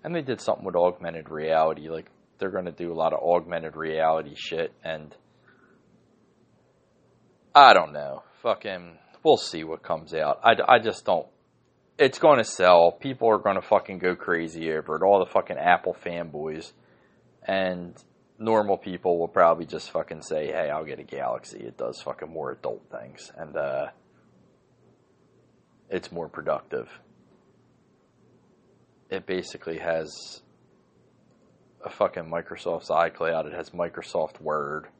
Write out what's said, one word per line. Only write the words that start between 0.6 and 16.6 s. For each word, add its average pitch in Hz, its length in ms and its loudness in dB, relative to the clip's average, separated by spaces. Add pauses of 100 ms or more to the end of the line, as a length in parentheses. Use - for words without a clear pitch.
with 90 100 -6
augmented 85 540 -2
reality. 78 600 0
Like, 80 200 -12 (280)
they're 98 140 -4
gonna 90 200 -6
do 85 200 -8
a 80 40 -8
lot 80 180 0
of - 60 -2
augmented 82 560 0
reality 80 600 -2
shit, 80 380 -6 (100)
and 78 320 -10 (2500)
I 131 180 12
don't 80 200 4
know. 71 300 -10 (200)
Fucking, 92 540 -6 (260)
we'll 143 140 8
see 80 260 -8
what 80 200 -8
comes 82 300 -6
out. 76 300 0
I, 113 320 6
I 117 40 4
just 110 260 -4
don't, 87 220 0 (680)
it's 135 220 2
gonna 143 240 6
sell. 87 480 6
People 127 380 -2
are 107 100 4
gonna 95 220 0
fucking 95 380 -2
go 90 160 0
crazy 82 560 -4
over 78 240 -6
it. 80 60 -4
All 98 180 6
the 90 120 -2
fucking 90 260 -2
Apple 87 380 2 (100)
fanboys. 78 680 -8 (760)